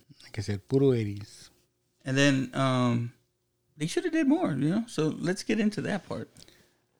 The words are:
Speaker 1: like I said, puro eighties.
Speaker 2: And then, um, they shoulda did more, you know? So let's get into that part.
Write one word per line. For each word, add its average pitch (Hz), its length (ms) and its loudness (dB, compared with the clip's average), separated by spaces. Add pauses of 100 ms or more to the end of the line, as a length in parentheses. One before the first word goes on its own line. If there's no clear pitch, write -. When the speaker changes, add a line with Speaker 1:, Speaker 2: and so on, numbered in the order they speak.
(220)
Speaker 1:
like - 160 -16
I 101 40 -4
said, 98 260 -6
puro 135 240 4
eighties. 104 580 -4 (540)
Speaker 2:
And 135 140 -2
then, 135 360 4
um, 123 580 0 (640)
they 147 100 -6
shoulda 339 240 -2
did 320 180 0
more, 311 240 2
you 147 180 0
know? 220 160 0
So - 320 -2
let's 180 240 -4
get 220 160 0
into 208 240 0
that - 260 -6
part. - 220 -8 (680)